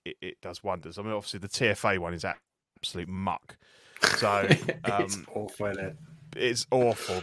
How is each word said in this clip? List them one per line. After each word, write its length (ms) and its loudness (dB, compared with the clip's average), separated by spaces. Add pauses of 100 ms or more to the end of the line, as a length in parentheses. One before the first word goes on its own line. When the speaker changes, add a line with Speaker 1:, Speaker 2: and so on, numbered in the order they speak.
Speaker 1:
it, 180 -10
it 180 -10
does 240 -12
wonders. 340 -6
I 40 -6
mean, 100 -4
obviously 280 -6
the 80 -8
T 200 2
F 160 2
A 140 4
one 160 -4
is 100 -6
absolute 840 -8
muck. 480 -6 (600)
So, 320 4
Speaker 2:
<laughs> 360 4
It's 320 0
Speaker 1:
um, 180 -10
Speaker 2:
awful, 320 -6
isn't 180 -4
it? 120 -8 (400)
Speaker 1:
it's 340 0
awful, 520 2